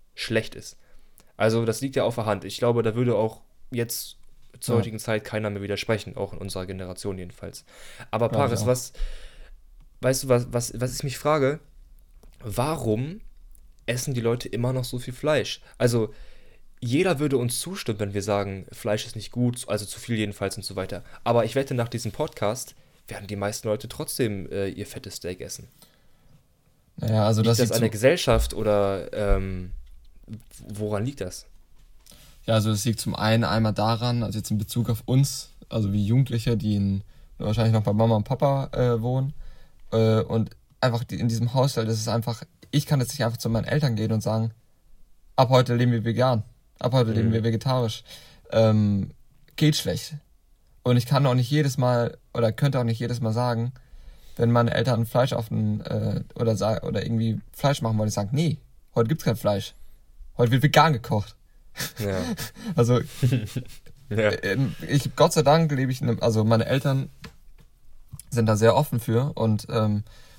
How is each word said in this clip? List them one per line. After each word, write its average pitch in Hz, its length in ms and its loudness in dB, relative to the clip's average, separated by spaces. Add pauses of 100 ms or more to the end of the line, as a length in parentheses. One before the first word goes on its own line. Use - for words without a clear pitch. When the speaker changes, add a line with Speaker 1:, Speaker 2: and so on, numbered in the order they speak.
(140)
Speaker 1:
schlecht - 400 -4
ist. - 220 -16 (640)
Also, 113 260 4
das 113 160 0
liegt 131 160 -4
ja 131 80 2
auf 120 120 0
der 110 100 -2
Hand. 101 180 0
Ich 95 140 -10
glaube, 117 240 2
da 110 120 0
würde 120 220 2
auch 110 240 0 (300)
jetzt - 460 -6 (440)
zur 113 140 -2
Speaker 2:
Ja. 117 60 4
Speaker 1:
heutigen 110 180 -6
Zeit 110 260 -2
keiner 107 260 -4
mehr 101 120 -6
widersprechen, 101 540 -4
auch 98 180 -6
in - 40 -10
unserer 92 280 -6
Generation 92 520 -8
jedenfalls. 90 460 -14 (460)
Aber 113 180 0
Speaker 2:
Glaub 113 140 0
ich 135 60 4
Speaker 1:
Paris, 117 140 -2
Speaker 2:
auch. 107 40 0
Speaker 1:
was, 123 260 0 (1120)
weißt 131 220 0
du, 131 40 -6
was, 123 240 2
was, 120 260 -4
was 123 160 -4
ich - 100 -6
mich 131 120 -6
frage? 147 420 2 (840)
Warum 131 800 -2 (680)
essen 123 260 -4
die 123 80 -2
Leute 117 280 -2
immer 120 260 -2
noch 131 100 -2
so 123 140 -6
viel 123 160 -10
Fleisch? 147 480 -2 (160)
Also, 117 340 2 (680)
jeder 143 380 2
würde 139 200 2
uns 120 220 -2
zustimmen, 170 380 -6
wenn 101 160 -4
wir 104 80 -2
sagen, 98 480 -2
Fleisch 107 360 -4
ist - 100 -14
nicht 110 160 -12
gut, 123 360 -2
also 101 180 -4
zu - 120 -14
viel - 200 -4
jedenfalls 101 400 -4
und 98 60 -12
so 95 120 -10
weiter. 95 260 -6 (220)
Aber 117 220 4
ich - 80 -6
wette, 135 200 0
nach 120 140 0
diesem 113 240 -6
Podcast 123 600 -6 (340)
werden 101 180 -12
die 101 100 -6
meisten 101 320 -4
Leute 107 200 -2
trotzdem, 104 640 -4
äh, 98 160 -4
ihr 98 180 -8
fettes - 300 -14
Steak 90 240 -10
essen. - 280 -14 (1300)
Speaker 2:
Naja, 110 300 2
also 110 160 4
Speaker 1:
Liegt 110 80 4
Speaker 2:
das 113 80 6
Speaker 1:
das 120 100 4
Speaker 2:
liegt 104 80 0
Speaker 1:
an 120 40 2
der 113 100 4
Speaker 2:
zu - 20 -6
Speaker 1:
Gesellschaft 120 600 2
oder, 101 580 0
ähm, 95 600 0 (960)
woran 104 360 -4
liegt 143 160 -8
das? - 260 -10 (1000)
Speaker 2:
Ja, 110 80 2
also 110 160 2
das 104 140 -2
liegt 117 160 0
zum - 140 -4
einen 110 300 2
einmal 110 280 2
daran, 117 500 0
also 104 160 -4
jetzt - 120 -8
in 107 80 0
Bezug 113 320 -2
auf 110 160 -2
uns, 131 440 2 (180)
also 104 240 0
wie 104 120 2
Jugendliche, 117 520 2
die 104 200 0
in, 98 260 0 (360)
wahrscheinlich 110 340 2
noch 110 100 4
bei 104 100 0
Mama 113 240 4
und 104 80 0
Papa, 139 480 0
äh, 120 300 2
wohnen, 131 300 0 (600)
äh, 110 280 4
und 110 300 -2 (300)
einfach 117 240 0
die, - 140 -8
in 120 100 0
diesem 117 260 0
Haushalt 127 340 2
ist 113 120 0
es 110 80 -4
einfach, 117 340 -2 (280)
ich 151 160 0
kann 143 140 2
jetzt 117 120 -2
nicht - 120 -2
einfach 117 140 -2
zu - 100 -4
meinen 113 160 2
Eltern 123 320 0
gehen 107 160 0
und 107 100 2
sagen, 110 300 0 (840)
ab 127 120 6
heute 127 260 6
leben 123 180 4
wir 113 120 0
vegan, 117 380 2 (360)
ab - 140 -2
heute 123 200 4
leben 104 180 2
Speaker 1:
Mhm. - 20 2
Speaker 2:
wir 113 120 0
vegetarisch, 117 600 0 (460)
ähm, 107 600 4 (460)
geht 151 200 6
schlecht. 160 380 -4 (680)
Und 123 160 4
ich 120 80 0
kann 139 200 2
auch 123 80 4
nicht 127 160 0
jedes 147 280 2
Mal, 123 400 0 (160)
oder 113 180 2
könnte 139 260 0
auch 123 60 0
nicht 113 160 -2
jedes 117 200 -4
Mal 110 120 0
sagen, 120 400 -2 (640)
wenn 117 140 4
meine 117 240 4
Eltern 117 320 2
Fleisch 123 260 2
auf 113 160 -4
den, 107 340 -2
äh, 104 400 -2 (120)
oder 113 220 2
sa-, 104 260 0
oder 107 240 -4
irgendwie 113 340 0 (120)
Fleisch - 280 0
machen 113 160 0
wollen, 107 120 2
ich 101 60 -2
sag, 104 200 -2
„Nee, 156 240 0 (360)
heute 117 140 2
gibt's - 160 -2
kein 113 120 0
Fleisch. - 380 -2 (640)
Heute 120 160 4
wird 127 100 4
vegan 151 300 6
gekocht.“ 110 440 -4 (640)
Speaker 1:
Ja. - 180 0 (300)
Speaker 2:
<laughs> - 280 -8
Also, 120 240 4 (560)
Speaker 1:
<laughs> - 540 -14
Ja. 107 200 4 (120)
Speaker 2:
ähm, 104 320 0 (120)
ich, - 300 0
Gott 151 160 6
sei 160 100 2
Dank 151 300 6
lebe 131 180 0
ich 127 120 -4
in 147 80 0
einem, 110 100 -2
also 110 240 2
meine 113 220 4
Eltern 135 420 0 (1200)
sind 117 180 2
da 110 100 4
sehr 113 200 6
offen 135 240 0
für 120 360 0
und, 110 340 0
ähm, 107 320 0 (360)